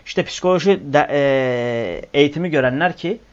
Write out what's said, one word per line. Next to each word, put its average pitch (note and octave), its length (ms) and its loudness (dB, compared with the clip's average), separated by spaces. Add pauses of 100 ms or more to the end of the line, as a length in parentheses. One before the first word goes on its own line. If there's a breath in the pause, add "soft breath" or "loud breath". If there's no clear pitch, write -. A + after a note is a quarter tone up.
işte - 180 -2
psikoloji F3+ 560 0 (120)
de, D3 180 4
e, B2 1080 0
eğitimi D3 320 2
görenler D3 460 0
ki, F#3+ 240 -6 (120)